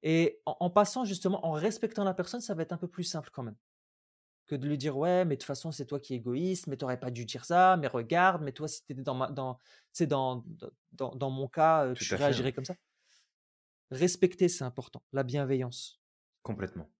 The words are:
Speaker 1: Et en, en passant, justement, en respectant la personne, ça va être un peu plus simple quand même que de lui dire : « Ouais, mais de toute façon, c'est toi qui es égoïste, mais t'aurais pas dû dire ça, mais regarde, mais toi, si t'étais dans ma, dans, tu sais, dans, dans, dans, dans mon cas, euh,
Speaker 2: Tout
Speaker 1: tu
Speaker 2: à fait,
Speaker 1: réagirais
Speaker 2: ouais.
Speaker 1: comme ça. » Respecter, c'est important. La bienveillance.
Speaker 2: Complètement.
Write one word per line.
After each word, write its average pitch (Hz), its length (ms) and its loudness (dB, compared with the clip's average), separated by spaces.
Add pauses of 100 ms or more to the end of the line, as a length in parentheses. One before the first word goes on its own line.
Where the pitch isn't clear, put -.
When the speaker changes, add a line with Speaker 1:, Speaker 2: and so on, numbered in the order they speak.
Speaker 1:
Et 165 420 4
en, - 140 -4
en 175 100 2
passant, 208 340 4
justement, 190 400 -2
en 165 60 0
respectant 208 540 -2
la 190 100 0
personne, 190 260 -4
ça 214 140 -6
va 165 80 -2
être 160 100 -4
un 170 60 -6
peu 180 80 -6
plus 175 160 -8
simple 160 300 -6
quand 131 100 -8
même 110 140 -8 (880)
que - 100 -6
de 131 100 -4
lui 147 120 0
dire : « 135 200 -2
Ouais, 180 260 4
mais 151 120 2
de - 40 -8
toute - 60 -12
façon, 143 240 -6
c'est 143 160 -8
toi 139 140 -4
qui 135 140 -8
es - 20 -4
égoïste, 143 500 -2
mais 139 100 -6
t'aurais 127 220 -4
pas 127 120 -6
dû 120 140 -6
dire 113 200 -10
ça, 185 320 6
mais 151 100 0
regarde, 160 560 2
mais 139 100 -6
toi, 156 140 -8
si - 180 -10
t'étais 135 180 -10
dans 131 120 -2
ma, 127 160 -2
dans, 131 240 -4
tu 123 60 -20 (320)
sais, 165 140 0
dans, 131 400 0
dans, - 240 -14 (220)
dans, 131 220 -6
dans 131 160 -2
mon 135 180 -4
cas, 160 380 4
euh, 127 80 0
Speaker 2:
Tout - 100 -8
Speaker 1:
tu - 100 0
Speaker 2:
à - 20 0
fait, 143 80 2
Speaker 1:
réagirais 127 240 2
Speaker 2:
ouais. 131 40 -2
Speaker 1:
comme 131 120 -6
ça. » 180 100 -8 (1160)
Respecter, 180 580 4
c'est 175 160 -2
important. - 380 -10 (100)
La 139 100 0
bienveillance. 127 800 -2 (420)
Speaker 2:
Complètement. 95 580 -6